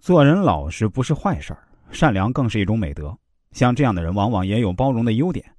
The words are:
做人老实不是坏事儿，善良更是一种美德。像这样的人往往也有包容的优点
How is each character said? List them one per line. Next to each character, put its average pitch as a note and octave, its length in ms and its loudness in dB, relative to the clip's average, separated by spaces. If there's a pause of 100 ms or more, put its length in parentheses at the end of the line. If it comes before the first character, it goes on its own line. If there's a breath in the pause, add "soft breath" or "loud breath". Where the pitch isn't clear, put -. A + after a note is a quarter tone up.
做 E3 240 4
人 D#3 140 6
老 E2 300 0
实 A2 180 -2
不 B2+ 160 -2
是 D3+ 120 0
坏 B2+ 260 -4
事 - 140 -14
儿， - 120 -20 (240)
善 C#3 220 0
良 G2 200 0
更 B2+ 160 0
是 G#2+ 120 -2
一 G2 40 0
种 G#2+ 140 -2
美 E2 140 -4
德。 D2 240 -12 (360)
像 - 220 2
这 C#3+ 100 0
样 A2+ 100 2
的 F2 80 -2
人 E2 120 -4
往 G#2 160 0
往 F#2 160 -2
也 G#2 140 0
有 G2 120 0
包 C3 200 -2
容 A#2 120 -2
的 A2+ 100 0
优 E3 180 0
点 - 120 -8 (140)